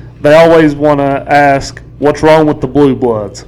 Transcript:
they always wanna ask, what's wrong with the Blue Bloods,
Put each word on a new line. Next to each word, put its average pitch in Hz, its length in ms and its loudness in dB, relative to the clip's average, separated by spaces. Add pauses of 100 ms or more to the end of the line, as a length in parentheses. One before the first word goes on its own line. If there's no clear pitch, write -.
(220)
they 147 140 2
always 160 400 4
wanna 143 520 -2
ask, 143 540 -2 (180)
what's 147 240 -2
wrong 156 240 2
with 151 140 -4
the 135 60 -6
Blue 135 280 0
Bloods, 110 520 -6